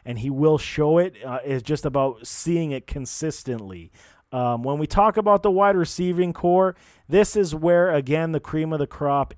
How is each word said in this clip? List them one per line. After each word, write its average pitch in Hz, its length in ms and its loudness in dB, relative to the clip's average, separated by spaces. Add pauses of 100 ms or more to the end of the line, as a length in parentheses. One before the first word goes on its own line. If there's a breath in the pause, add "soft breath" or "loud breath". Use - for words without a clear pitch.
and 120 140 -8
he 131 140 -4
will 151 260 4
show 151 400 2
it. 180 160 2 (100)
Uh, 131 220 -6
it's 135 160 -2
just 147 240 -4
about 135 400 -2
seeing 165 460 -2
it 131 160 -8
consistently. 113 1040 -8 (400 soft breath)
Um, 120 320 -2
when 139 140 -2
we 151 100 -2
talk 208 280 2
about 208 260 4
the 208 100 2
wide 196 260 4
receiving 175 560 -2
core, 180 420 2 (320 soft breath)
this 202 300 2
is 160 180 0
where, 175 360 4
again, 156 420 0
the 143 80 -2
cream 160 320 -4
of 151 60 -4
the 139 80 -2
crop 143 500 -2